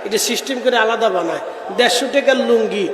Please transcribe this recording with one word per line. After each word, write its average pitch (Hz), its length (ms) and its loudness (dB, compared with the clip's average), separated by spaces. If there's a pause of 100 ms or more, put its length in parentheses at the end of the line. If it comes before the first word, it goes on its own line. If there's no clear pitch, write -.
এটা 202 140 -2
সিস্টেম 247 460 -4
করে 240 120 2
আলাদা 226 320 2
বানায়। 170 300 -2 (380)
দেড়শো 247 360 2
টাকার 262 240 2
লুঙ্গি 220 580 2